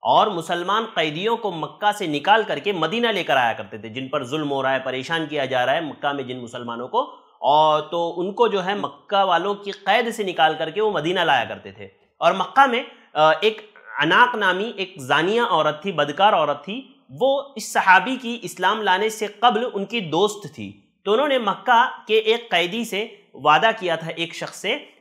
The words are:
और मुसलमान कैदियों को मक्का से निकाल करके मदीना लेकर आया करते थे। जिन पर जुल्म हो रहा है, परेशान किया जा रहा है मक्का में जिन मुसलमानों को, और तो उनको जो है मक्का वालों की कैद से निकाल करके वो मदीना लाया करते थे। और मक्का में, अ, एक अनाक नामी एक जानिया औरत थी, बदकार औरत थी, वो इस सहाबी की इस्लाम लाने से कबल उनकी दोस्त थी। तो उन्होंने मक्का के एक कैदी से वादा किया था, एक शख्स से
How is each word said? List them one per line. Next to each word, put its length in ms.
और 260
मुसलमान 560
कैदियों 520
को 140
मक्का 400
से 160
निकाल 360
करके 300
मदीना 380
लेकर 260
आया 160
करते 260
थे। 100
जिन 180
पर 160
जुल्म 240
हो 140
रहा 100
है, 80
परेशान 480
किया 180
जा 180
रहा 120
है 140
मक्का 240
में 140
जिन 100
मुसलमानों 500
को, 340
और 400
तो 280
उनको 380
जो 120
है 200
मक्का 440
वालों 320
की 160
कैद 400
से 120
निकाल 320
करके 260
वो 100
मदीना 320
लाया 220
करते 260
थे। 180
और 160
मक्का 300
में, 180
अ, 160
एक 180
अनाक 340
नामी 440
एक 200
जानिया 460
औरत 400
थी, 60
बदकार 420
औरत 220
थी, 560
वो 460
इस 160
सहाबी 440
की 160
इस्लाम 480
लाने 280
से 180
कबल 200
उनकी 380
दोस्त 480
थी। 560
तो 80
उन्होंने 260
मक्का 460
के 100
एक 180
कैदी 340
से 500
वादा 360
किया 260
था, 120
एक 260
शख्स 200
से 200